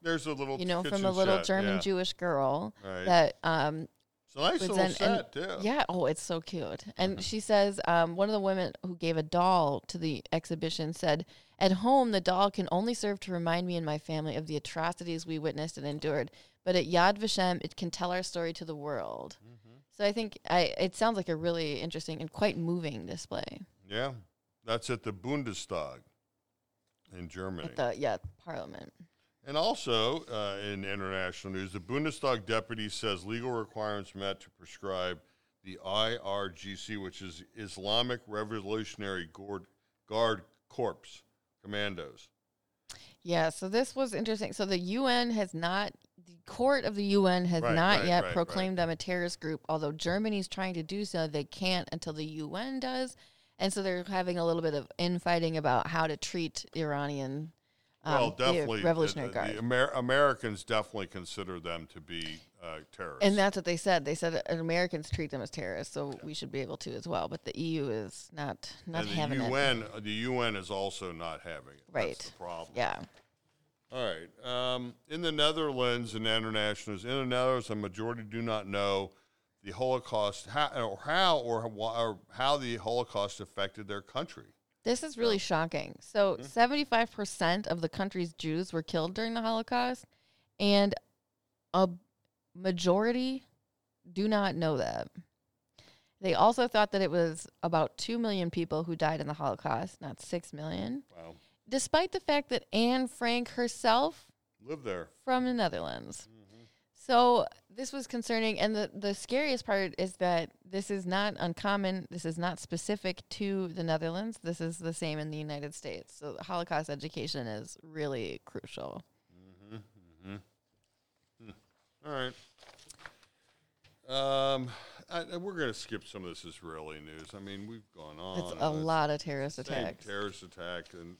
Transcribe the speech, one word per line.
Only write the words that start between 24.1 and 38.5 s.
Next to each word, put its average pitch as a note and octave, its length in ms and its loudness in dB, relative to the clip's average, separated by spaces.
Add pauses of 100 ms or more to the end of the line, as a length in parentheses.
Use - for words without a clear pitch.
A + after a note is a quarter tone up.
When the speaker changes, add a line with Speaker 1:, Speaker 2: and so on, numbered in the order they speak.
Speaker 1:
That's A2+ 240 -2
at A#2+ 140 -2
the G#2+ 80 -2
Bundestag F#2+ 880 -4 (1160)
in F2+ 120 -10
Germany. F#2 400 -6
Speaker 2:
At - 80 -12
the, A#2+ 200 0
yeah, A#2+ 200 -2 (280)
parliament. - 480 -12 (540)
Speaker 1:
And C#3 100 -6
also, D3+ 680 2
uh, G#2 340 -4 (140)
in G2 120 -4
international F#2+ 720 -4
news, F#2 180 -4
the G#2 60 -8
Bundestag B2+ 680 -2
deputy A2 420 -2
says G2 360 -2
legal A#2 280 -4
requirements G#2+ 640 -4
met G2 240 -4
to - 100 -20
prescribe F2+ 720 -4 (420)
the F#2+ 240 -14
I A2 360 0
R G2 260 -2
G F#2+ 260 -10
C, G#2+ 220 -8
which F#2+ 260 -8
is F2+ 220 -12 (100)
Islamic A2 720 -2
Revolutionary G#2 1040 -4